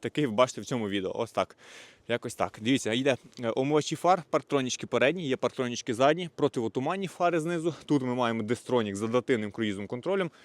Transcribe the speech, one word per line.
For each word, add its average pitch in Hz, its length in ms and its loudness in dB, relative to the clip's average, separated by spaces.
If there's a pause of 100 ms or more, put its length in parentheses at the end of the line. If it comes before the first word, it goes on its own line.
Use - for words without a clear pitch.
такий 147 260 -2
ви 117 60 -4
бачите 123 280 2
в 104 40 -12
цьому 113 240 -2
відео. 95 260 -2
Ось 113 180 -4
так. - 240 0 (520)
Якось 120 260 -4
так. - 280 -2
Дивіться, 117 300 0
йде, 131 240 2 (240)
е, 117 160 -2
омивачі 147 400 2
фар, 175 340 2
парктронічки 135 560 -2
передні, 143 420 0
є 127 80 0
парктронічки 123 580 -4
задні, 156 400 2
противотуманні 143 720 -2
фари 175 340 0
знизу. 165 340 -2 (100)
Тут 147 180 2
ми 127 120 -2
маємо 117 280 0
дистронік 110 540 0
з 101 60 -6
адаптивним 113 480 0
круїзом 104 360 -4
контролем. 170 440 -2 (140)